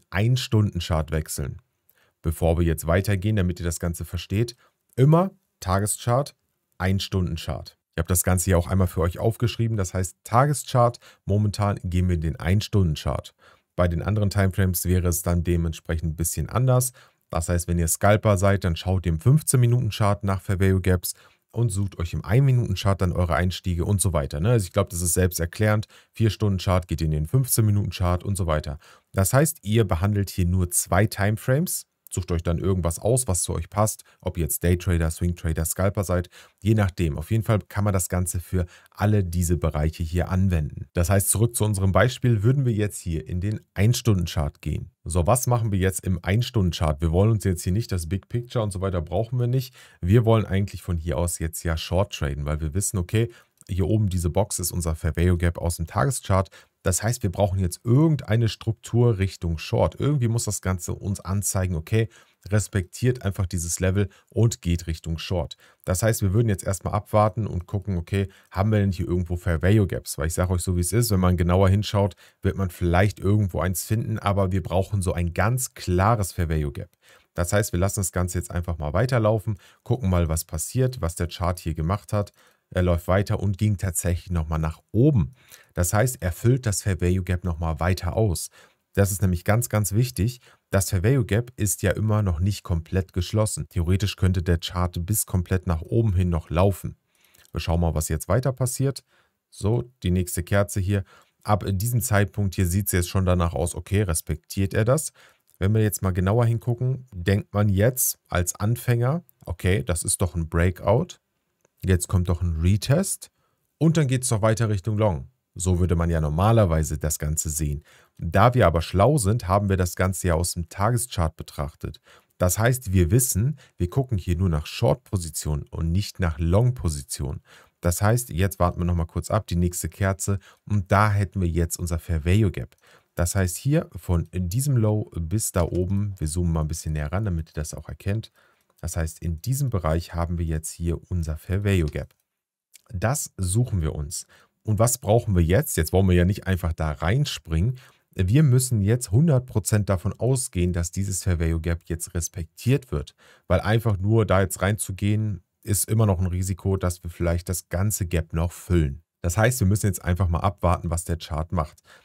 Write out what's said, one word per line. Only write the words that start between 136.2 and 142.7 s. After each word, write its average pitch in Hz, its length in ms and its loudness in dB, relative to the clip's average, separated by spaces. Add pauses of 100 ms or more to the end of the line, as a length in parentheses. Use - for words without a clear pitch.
zoomen 82 260 -2
mal 82 80 0
ein 78 60 -2
bisschen 80 260 -6
näher 73 180 -4
ran, 98 140 -4
damit 85 240 -4
ihr - 60 -16
das 76 180 -6
auch - 160 -16
erkennt. 98 420 -6 (480)
Das - 180 -8
heißt, 80 220 -4
in 82 220 -6
diesem 135 280 -2
Bereich 85 460 -2
haben 85 240 -4
wir 85 60 -2
jetzt 80 260 -4
hier 82 280 -4 (120)
unser 80 260 -4
Fair 92 260 -4
Value 95 220 2
Gap. 71 300 -8 (760)